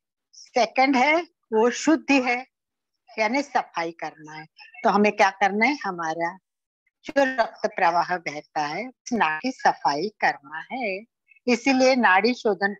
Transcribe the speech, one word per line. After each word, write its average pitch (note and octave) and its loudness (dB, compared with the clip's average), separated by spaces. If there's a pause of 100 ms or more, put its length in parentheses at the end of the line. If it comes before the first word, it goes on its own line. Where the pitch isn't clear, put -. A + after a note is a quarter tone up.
(340)
second C4 0
है D4+ 2 (260)
वो A3 4
शुद्धि C4+ 2
है, B3 -4 (720)
यानी A3+ 0
सफाई E3+ -4
करना D#3 -14
है। D#3 -16 (360)
तो A3+ 2
हमें G#3 4
क्या G#3 2
करना G3+ 0
है, C#4+ 0
हमारा E3+ -6 (680)
जो - -14
रक्त C4 0
प्रवाह F3 0
बहता D3+ -8
है D#3+ -6
उस - -12
नाक D#3 -2
की C4 -4
सफाई D#3+ -2
करना D3+ -6
है, A3 -8 (420)
इसीलिए C4 2
नाड़ी G#3+ 2
शोधन G3+ -2